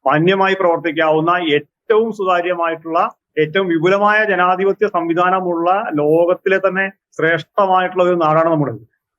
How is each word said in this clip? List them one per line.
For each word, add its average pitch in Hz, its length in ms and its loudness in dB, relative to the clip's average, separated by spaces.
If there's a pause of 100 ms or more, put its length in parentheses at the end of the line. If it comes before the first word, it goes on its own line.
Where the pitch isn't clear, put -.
മാന്യമായി 190 540 2
പ്രവർത്തിക്കാവുന്ന 160 680 0 (240)
ഏറ്റവും 214 580 -2
സുതാര്യമായിട്ടുള്ള 175 1000 -2 (240)
ഏറ്റവും 170 300 0
വിപുലമായ 202 560 2
ജനാധിപത്യ 190 640 0
സംവിധാനമുള്ള 180 960 -2 (100)
ലോകത്തിലെ 170 640 2
തന്നെ 190 320 -2 (280)
ശ്രേഷ്ഠമായിട്ടുള്ള 180 880 0
ഒരു 180 120 2
നാടാണ് 160 320 2
നമ്മുടേത്. 143 380 -2 (320)